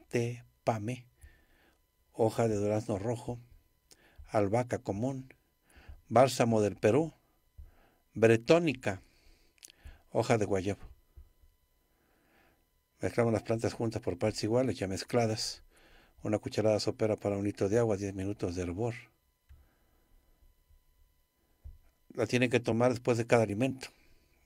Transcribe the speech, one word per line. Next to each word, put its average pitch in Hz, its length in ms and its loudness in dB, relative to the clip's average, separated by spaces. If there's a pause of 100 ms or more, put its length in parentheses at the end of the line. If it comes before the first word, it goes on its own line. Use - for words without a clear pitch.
(100)
té 120 340 -4 (180)
PAME, 113 440 -4 (1040)
hoja 113 340 2
de 110 100 0
durazno 104 420 -2
rojo, 120 400 -6 (880)
albahaca 110 500 0
común, 131 540 -6 (760)
bálsamo 117 520 4
del 101 160 0
Perú, 139 360 2 (1000)
bretónica, 113 840 4 (1120)
hoja 117 280 2
de 104 60 0
guayabo. 98 360 -2 (2250)
Mezclamos 117 320 0
las 104 100 0
plantas 113 300 -2
juntas 113 300 -6
por 90 160 -6
partes 107 260 -2
iguales, 117 340 0
ya 98 80 -4
mezcladas. 110 760 -4 (580)
Una 107 160 -2
cucharada 107 400 0
sopera 104 380 -2
para 101 220 -2
un 101 60 -4
litro 101 240 -2
de 110 120 2
agua, 110 160 0
diez 98 180 -6
minutos 98 400 -6
de 90 80 -4
hervor. 98 320 -4 (3250)
La 120 120 0
tiene 123 240 2
que 120 100 4
tomar 117 300 2
después 120 260 0
de 117 100 0
cada 117 160 6
alimento. 107 460 -2 (580)